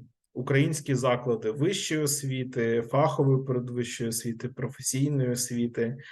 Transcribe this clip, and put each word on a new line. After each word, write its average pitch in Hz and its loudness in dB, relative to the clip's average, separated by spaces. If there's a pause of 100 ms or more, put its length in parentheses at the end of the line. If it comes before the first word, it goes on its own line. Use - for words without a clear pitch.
(360)
українські 143 2
заклади 120 0
вищої 160 0
освіти, 127 0
фахової 135 4
передвищої 120 -4
освіти, 113 -4
професійної 135 -2
освіти, 120 -2 (140)